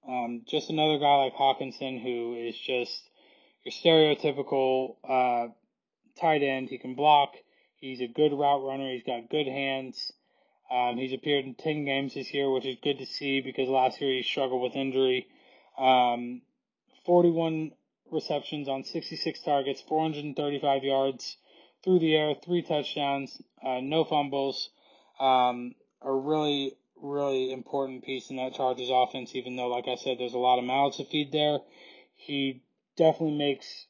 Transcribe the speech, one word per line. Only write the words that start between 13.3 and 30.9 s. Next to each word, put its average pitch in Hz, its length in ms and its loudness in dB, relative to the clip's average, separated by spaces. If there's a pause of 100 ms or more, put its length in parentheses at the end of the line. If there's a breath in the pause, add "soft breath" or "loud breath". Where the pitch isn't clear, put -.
because 131 280 -4
last 131 320 2
year 139 120 0
he 127 100 -2
struggled 127 380 -2
with 123 140 -4
injury. 131 520 0 (500 soft breath)
Um, 123 640 2 (640)
forty-one 165 680 4 (400)
receptions 147 560 -4
on 135 160 -4
sixty-six - 580 -8
targets, 139 400 -2
four 156 200 -2
hundred 151 240 -4
and 143 100 -8
thirty-five 143 480 -2
yards 135 540 -2 (460 soft breath)
through 185 160 6
the 160 160 4
air, 151 280 2
three 175 180 -2
touchdowns, 139 800 -4 (240)
uh, 127 160 -2
no 151 220 0
fumbles. 139 680 -2 (500 soft breath)
Um, 123 560 2 (260)
a 135 100 -4
really, 143 640 0 (280)
really 139 520 -2
important 131 500 -6
piece 131 260 -8
in 135 80 -8
that 127 180 -6
Chargers 127 360 -2
offense, 127 440 0
even 127 200 -8
though, 123 120 -4
like 123 200 -4
I 127 80 -2
said, 127 220 -4
there's 123 160 -6
a 127 60 -2
lot 127 180 4
of 123 80 -2
mouths 139 320 0